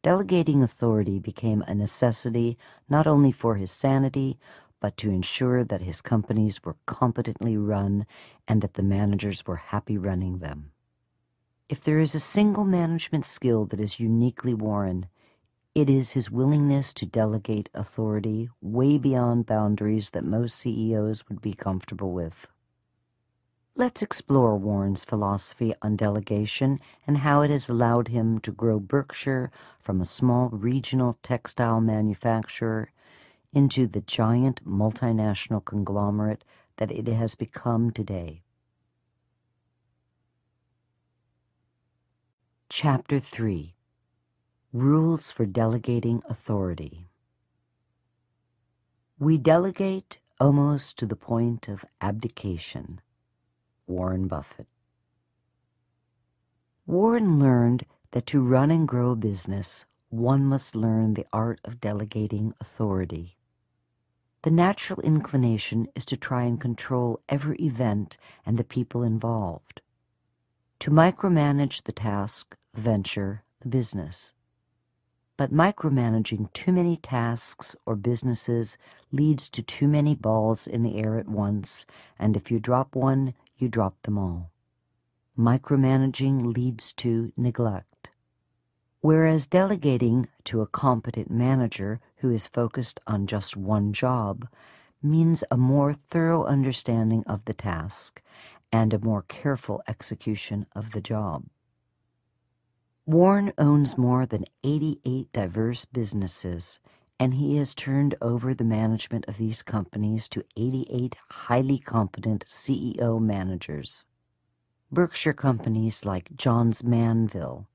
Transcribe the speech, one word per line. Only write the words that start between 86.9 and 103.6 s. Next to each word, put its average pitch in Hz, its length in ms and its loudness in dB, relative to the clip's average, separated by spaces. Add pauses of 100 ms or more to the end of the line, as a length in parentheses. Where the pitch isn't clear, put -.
to 117 380 -2
neglect, 117 720 -2 (920)
whereas 156 460 4
delegating 135 840 2 (160)
to 113 160 -2
a 107 60 -2
competent 117 640 -2
manager 117 680 0 (180)
who 131 140 -2
is 110 240 -2
focused 120 520 -4
on 101 200 -2
just 101 300 -6
one 104 360 0
job 117 540 -2 (560)
means 160 480 4
a 127 60 2
more 139 400 4 (140)
thorough 165 340 2
understanding 117 800 0
of 104 200 -4
the 113 80 -6
task - 640 -8 (500)
and 110 220 4
a 107 80 0
more 107 220 0
careful - 640 -6
execution 104 800 -6 (100)
of 104 160 -8
the 107 80 -6
job. 104 420 -6 (1600)
Warren 190 540 6
owns 147 400 4